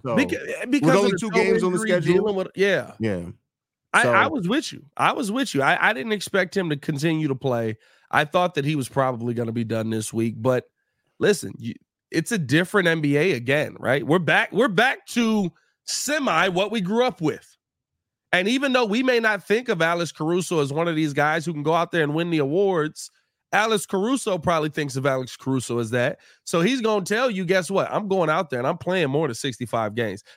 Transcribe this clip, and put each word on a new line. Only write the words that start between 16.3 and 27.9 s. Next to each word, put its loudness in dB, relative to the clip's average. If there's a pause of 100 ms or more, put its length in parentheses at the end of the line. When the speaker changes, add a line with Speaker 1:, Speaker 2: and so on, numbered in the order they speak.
Speaker 2:
what -2
we -2
grew 0
up -4
with. -4 (840)
And 2
even 0
though 2
we 0
may 2
not -2
think 0
of 0
Alex 0
Caruso -2
as 0
one -2
of -2
these 0
guys 0
who -6
can -6
go 0
out -2
there 2
and -2
win -2
the 0
awards, -2 (420)
Alex 0
Caruso -2
probably 0
thinks -4
of -2
Alex -2
Caruso -2
as -4
that. 0 (260)
So 0
he's 2
gonna 0
tell 0
you, -4
"Guess 0
what? 0